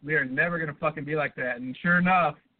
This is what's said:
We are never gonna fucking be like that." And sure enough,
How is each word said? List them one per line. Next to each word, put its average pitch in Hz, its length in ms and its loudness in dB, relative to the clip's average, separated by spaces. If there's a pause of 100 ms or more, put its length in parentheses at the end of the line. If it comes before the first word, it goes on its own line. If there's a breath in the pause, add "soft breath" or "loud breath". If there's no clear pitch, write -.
We 147 120 -2
are 139 100 2
never 160 320 -2
gonna 151 160 -4
fucking 156 300 -4
be 147 120 -4
like 143 200 -2
that." 123 220 -4
And 127 200 -10
sure 175 220 4
enough, 180 380 4 (220)